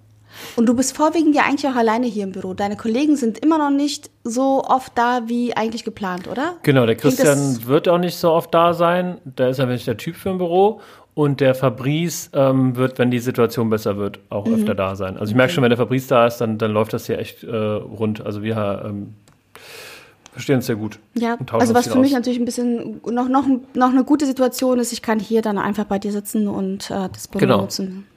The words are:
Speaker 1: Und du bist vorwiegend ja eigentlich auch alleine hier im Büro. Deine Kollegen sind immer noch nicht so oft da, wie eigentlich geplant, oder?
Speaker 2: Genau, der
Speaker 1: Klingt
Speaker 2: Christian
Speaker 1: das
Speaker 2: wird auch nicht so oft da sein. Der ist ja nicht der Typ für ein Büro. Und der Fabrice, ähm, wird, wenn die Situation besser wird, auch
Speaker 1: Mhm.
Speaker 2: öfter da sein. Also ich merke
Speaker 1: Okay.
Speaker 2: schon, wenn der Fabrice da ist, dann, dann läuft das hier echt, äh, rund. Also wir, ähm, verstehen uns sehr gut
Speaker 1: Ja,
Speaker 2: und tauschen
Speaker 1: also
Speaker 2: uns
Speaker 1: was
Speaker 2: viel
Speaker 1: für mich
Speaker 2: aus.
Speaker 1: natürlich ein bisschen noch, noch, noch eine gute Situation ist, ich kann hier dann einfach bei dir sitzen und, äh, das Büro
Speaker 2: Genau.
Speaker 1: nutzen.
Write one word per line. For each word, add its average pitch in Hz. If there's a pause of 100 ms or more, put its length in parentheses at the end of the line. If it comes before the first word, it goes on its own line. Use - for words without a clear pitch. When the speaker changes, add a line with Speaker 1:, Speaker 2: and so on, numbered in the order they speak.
(560)
Speaker 1:
Und 240
du 240
bist 247
vorwiegend 311
ja 262
eigentlich 277
auch 254
alleine 233
hier 202
im 190
Büro. 185
Deine 202
Kollegen 277
sind 226
immer 320
noch 294
nicht 285 (140)
so 262
oft -
da, 240
wie 240
eigentlich 226
geplant, 185
oder? 330
Speaker 2:
Genau, 135
der 113
Speaker 1:
Klingt 190
Speaker 2:
Christian 147 (180)
Speaker 1:
das 113
Speaker 2:
wird 156
auch 175
nicht 175
so 170
oft 165
da 170
sein. 175
Der 127
ist 127
ja 135
nicht 123
der 117
Typ 170
für -
ein 190
Büro. 185 (360)
Und 143
der 131
Fabrice, 135
ähm, 131
wird, 127
wenn 123
die 123
Situation 117
besser 107
wird, 101 (100)
auch 104
Speaker 1:
Mhm. 113
Speaker 2:
öfter 107
da 95
sein. 95
Also 104
ich 113
merke 127
Speaker 1:
Okay. 127
Speaker 2:
schon, 139
wenn 120
der 117
Fabrice 131
da 120
ist, 120
dann, 110
dann 110
läuft 107
das 117
hier 113
echt, -
äh, -
rund. 107
Also 104
wir, 104
ähm, 104 (1160)
verstehen 131
uns 120
sehr 117
gut 104 (160)
Speaker 1:
Ja, 233
Speaker 2:
und 139
tauschen 113
Speaker 1:
also 226
Speaker 2:
uns 233
Speaker 1:
was 247
Speaker 2:
viel 233
Speaker 1:
für 247
mich 269
Speaker 2:
aus. 254
Speaker 1:
natürlich 247
ein 240
bisschen 240
noch, 247
noch, 262 (280)
noch 254
eine 254
gute 285
Situation 254
ist, 233
ich 220
kann 220
hier 220
dann 214
einfach 202
bei 202
dir 202
sitzen 208
und, 196
äh, 190
das -
Büro 196
Speaker 2:
Genau. 127
Speaker 1:
nutzen. 190